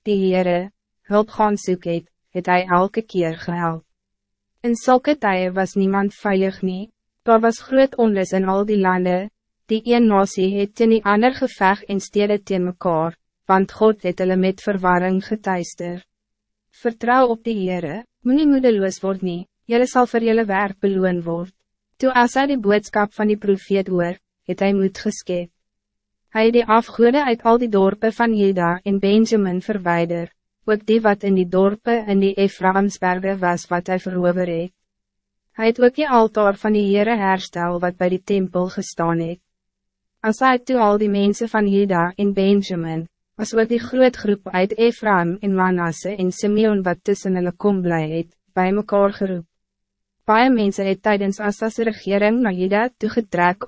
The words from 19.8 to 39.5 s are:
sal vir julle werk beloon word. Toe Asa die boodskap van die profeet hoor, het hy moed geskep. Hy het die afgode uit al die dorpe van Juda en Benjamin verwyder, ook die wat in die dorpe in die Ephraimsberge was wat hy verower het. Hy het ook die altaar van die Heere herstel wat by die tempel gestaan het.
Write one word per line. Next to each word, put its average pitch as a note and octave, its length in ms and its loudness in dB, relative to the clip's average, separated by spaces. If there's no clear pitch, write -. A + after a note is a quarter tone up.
sal B3 240 2
vir A#3 160 0
julle A3+ 220 2
werk G3 340 -2
beloon F#3 400 0
word. E3+ 300 -8
Toe C4 160 2
Asa B3 320 2
die C#4 100 -2
boodskap G#3 560 0
van G#3+ 140 0
die G#3 100 0
profeet G3 540 -2
hoor, F3 240 -2
het F#3 160 -4
hy G3 100 2
moed F#3+ 220 0
geskep. F3+ 540 -6
Hy A3 120 2
het A#3 80 2
die A#3+ 100 4
afgode A#3 600 2
uit A#3 200 -2
al A#3 140 4
die A#3+ 100 -2
dorpe G3+ 440 2
van A#3 200 0
Juda F#3+ 360 2
en G3 160 0
Benjamin G#3 580 2
verwyder, E3+ 720 -2
ook G#3+ 200 0
die A3 160 4
wat G#3 240 2
in F#3+ 100 4
die F#3 100 2
dorpe G3 500 0
in G3 160 2
die G3 160 0
Ephraimsberge G3 1000 -2
was F3 300 -2
wat F3 220 -4
hy F#3 80 -2
verower F3+ 500 -2
het. E3+ 240 -6
Hy A3+ 80 2
het A#3 160 0
ook B3 160 4
die D4+ 80 0
altaar G#3+ 500 2
van G#3+ 180 -2
die G#3 120 2
Heere G#3 320 2
herstel F3 640 -2
wat F3+ 160 -4
by F3+ 140 0
die F#3 100 -6
tempel F#3 480 -2
gestaan E3+ 520 -4
het. F3 180 -10